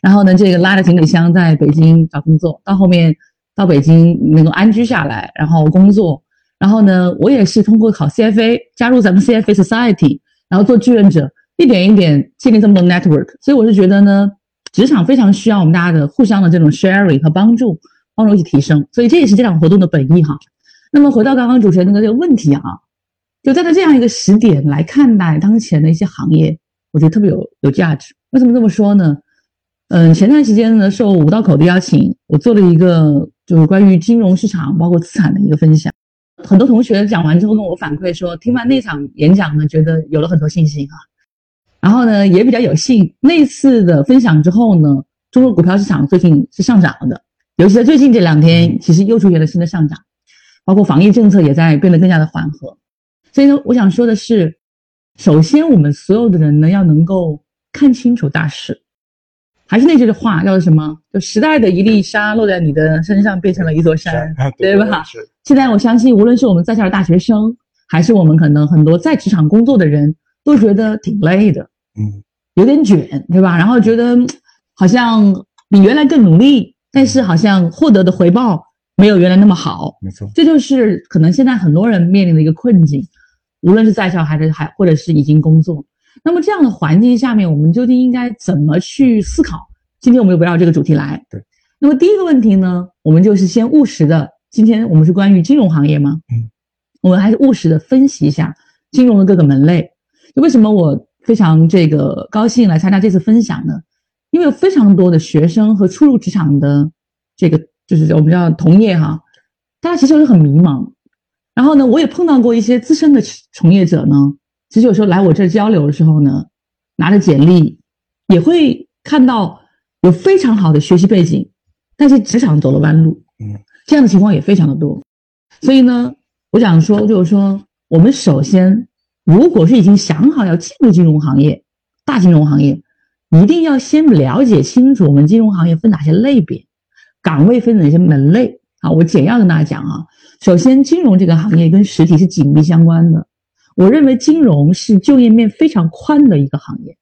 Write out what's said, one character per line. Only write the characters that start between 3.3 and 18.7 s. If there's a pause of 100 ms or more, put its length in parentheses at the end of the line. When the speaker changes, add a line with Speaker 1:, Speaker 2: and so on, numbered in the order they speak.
Speaker 1:
到
北
京 (140)
能
够
安
居
下
来，
然
后
工
作。 (380)
然
后
呢，
我
也
是
通
过
考
C
F
A， (160)
加
入
咱
们
C
F
A
Society， (300)
然
后
做
志
愿
者， (280)
一
点
一
点
建
立
这
么
多
network。 (140)
所
以
我
是
觉
得
呢， (420)
职
场
非
常
需
要
我
们
大
家
的
互
相
的
这
种
sharing
和
帮
助， (360)
帮
助
一
起
提
升。